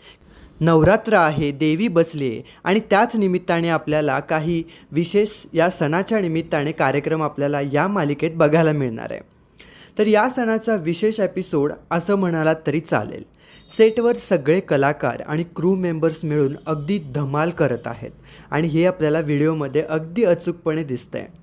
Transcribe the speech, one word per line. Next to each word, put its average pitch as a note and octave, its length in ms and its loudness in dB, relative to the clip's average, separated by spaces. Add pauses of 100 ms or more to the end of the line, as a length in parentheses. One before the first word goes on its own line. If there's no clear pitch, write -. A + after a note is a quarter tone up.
(600)
नवरात्र E3 540 4
आहे, D#3 380 2
देवी D#3 360 0
बसलीये D#3 540 0 (220)
आणि G3 160 2
त्याच A3 360 2
निमित्ताने F3+ 520 0
आपल्याला D3+ 520 0
काही E3 420 -2 (300)
विशेष G3+ 380 0 (240)
या D#3+ 160 4
सणाच्या F3+ 500 0
निमित्ताने D#3+ 520 -2
कार्यक्रम D3 500 0
आपल्याला C#3+ 400 -2
या C#3+ 260 0
मालिकेत D#3+ 480 -2
बघायला D#3+ 360 4
मिळणार B2+ 380 -4
आहे. - 100 -8 (760)
तर G#3+ 100 2
या G#3+ 220 4
सणाचा A3+ 480 0
विशेष F3+ 440 -2
एपिसोड D#3+ 520 0 (180)
असं E3+ 260 0
म्हणालात E3 400 2 (100)
तरी D3 140 0
चालेल. - 420 -4 (480)
सेटवर A3+ 500 2
सगळे D#3+ 400 2
कलाकार C#3 640 0
आणि D#3 220 -4 (120)
क्रू F3 200 2
मेंबर्स E3 480 -2
मिळून D3 320 0 (100)
अगदी D#3+ 320 -2 (160)
धमाल D3 380 -2
करत B2 340 -2
आहेत A#2 260 -12 (380)
आणि D#3 180 0
हे D#3+ 180 2
आपल्याला D#3 340 2
व्हिडिओमध्ये D3+ 640 0
अगदी D#3+ 420 -2
अचूकपणे E3+ 600 -2
दिसतंय. A#2+ 420 -10 (160)